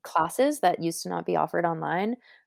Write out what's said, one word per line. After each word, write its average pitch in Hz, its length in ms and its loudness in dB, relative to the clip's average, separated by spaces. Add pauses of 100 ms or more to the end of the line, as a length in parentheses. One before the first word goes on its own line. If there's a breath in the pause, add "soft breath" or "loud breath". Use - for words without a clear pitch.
classes 247 600 0
that 180 200 2
used 165 220 -2
to 180 60 -8
not 170 160 -4
be 175 100 0
offered 165 300 2
online 165 500 -2 (320 soft breath)